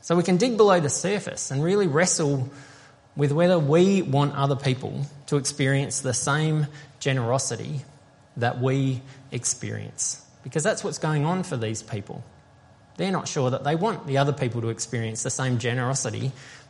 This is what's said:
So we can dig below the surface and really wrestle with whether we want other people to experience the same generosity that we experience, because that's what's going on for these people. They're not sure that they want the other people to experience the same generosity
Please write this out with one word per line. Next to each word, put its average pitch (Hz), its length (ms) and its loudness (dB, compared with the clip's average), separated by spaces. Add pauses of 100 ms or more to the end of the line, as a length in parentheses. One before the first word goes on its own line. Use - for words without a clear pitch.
So 170 120 2
we 175 80 4
can 180 140 4
dig 233 200 2
below 196 220 8
the 143 100 2
surface - 600 -4
and 135 120 0
really 196 220 2
wrestle 143 640 2 (640)
with 143 160 2
whether 175 280 4
we 175 420 6
want 139 340 2
other 139 200 2
people 131 500 -2 (220)
to 147 100 0
experience 139 640 0
the 131 140 -2
same 151 540 0 (320)
generosity 131 880 -2 (500)
that 120 240 0
we 131 440 0 (280)
experience, - 880 -6 (240)
because 147 200 -4
that's 202 200 -2
what's 165 140 -4
going 156 260 0
on 175 200 0
for - 120 -6
these 113 280 -4
people. - 400 -10 (720)
They're 185 140 -2
not 160 160 -2
sure 127 240 0
that 131 120 -4
they 147 120 0
want 180 320 -2
the 135 100 0
other 139 160 2
people 120 280 -2
to 113 80 -2
experience 113 520 -6
the 131 80 -4
same 127 300 -2
generosity 123 720 -2 (380)